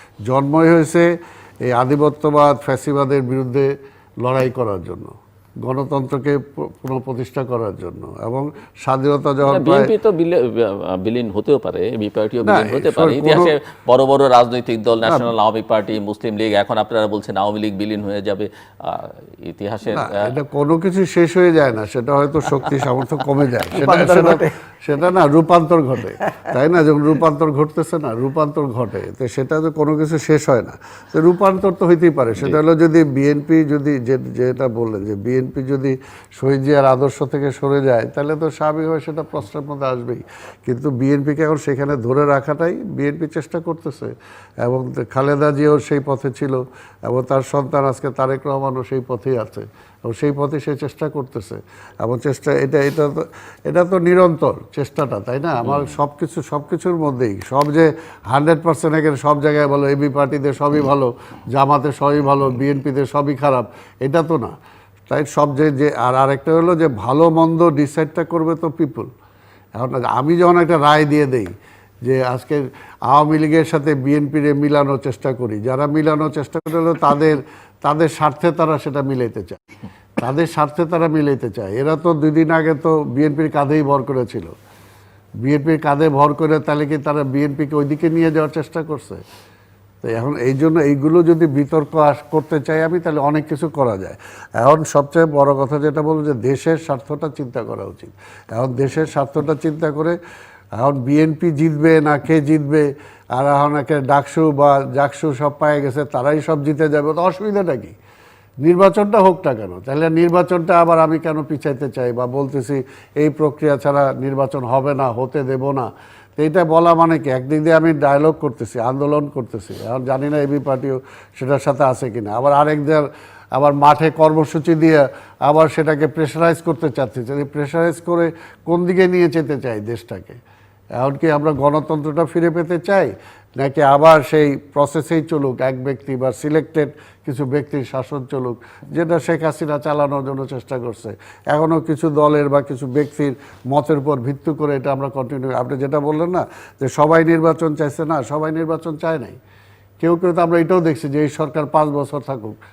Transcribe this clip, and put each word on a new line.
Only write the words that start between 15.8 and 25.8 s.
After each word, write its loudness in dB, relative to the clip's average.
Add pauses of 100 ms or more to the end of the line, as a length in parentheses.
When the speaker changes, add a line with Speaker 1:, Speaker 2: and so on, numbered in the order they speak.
Speaker 2:
মুসলিম -6
লীগ, 0
এখন 0
আপনারা 0
বলছেন -6
আওয়ামী -2
লীগ -4
বিলীন -6
হয়ে -6
যাবে। -4 (300)
আহ, -8 (300)
ইতিহাসের, -8
Speaker 1:
না, -4
Speaker 2:
আহ, -4
Speaker 1:
এটা -4
কোনো 0
কিছু 0
শেষ 2
হয়ে 6
যায় 4
না, -4
সেটা -2
হয়তো 2
শক্তি -2
সামর্থ্য -2
কমে 0
যায়। 0
সেটা, -8
Speaker 3:
রূপান্তর 4
Speaker 1:
সেটা, 4
Speaker 3:
ঘটে। 0 (300)
Speaker 1:
সেটা 0
না, 4
রূপান্তর 4